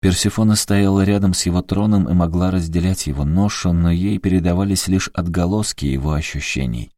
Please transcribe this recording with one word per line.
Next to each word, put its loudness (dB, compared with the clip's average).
Персефона 2
стояла 2
рядом 2
с -4
его 0
троном 0
и 0
могла 2
разделять -2
его -4
ношу, 0
но 2
ей 0
передавались 0
лишь 0
отголоски -2
его -2
ощущений. -6